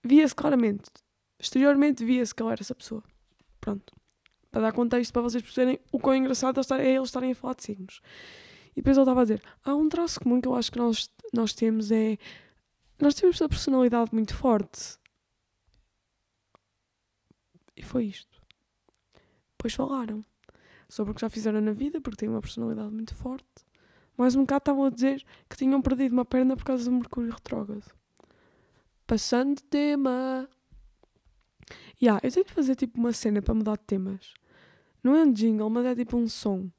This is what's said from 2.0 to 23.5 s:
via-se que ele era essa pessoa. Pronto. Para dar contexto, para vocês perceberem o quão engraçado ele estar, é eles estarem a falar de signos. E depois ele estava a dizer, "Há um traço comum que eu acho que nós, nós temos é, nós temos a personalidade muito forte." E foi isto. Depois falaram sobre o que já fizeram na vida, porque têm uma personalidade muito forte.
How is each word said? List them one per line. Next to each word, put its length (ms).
via-se 300
que 80
ele 100
era 100
essa 120
pessoa. 300
Pronto. 320
Para 120
dar 100
contexto, 420
para 80
vocês 220
perceberem 360
o 80
quão 160
engraçado 400
ele 60
estar, 180
é 160
eles 140
estarem 220
a 40
falar 200
de 80
signos. 380
E 60
depois 200
ele 60
estava 180
a 20
dizer, 200
"Há 120
um 140
traço 300
comum 220
que 60
eu 80
acho 160
que 60
nós, 320
nós 200
temos 380
é, 260
nós 140
temos 280
a 80
personalidade 640
muito 200
forte." 640
E 80
foi 220
isto. 360
Depois 160
falaram 500
sobre 240
o 40
que 60
já 80
fizeram 320
na 120
vida, 260
porque 180
têm 120
uma 120
personalidade 500
muito 220
forte. 520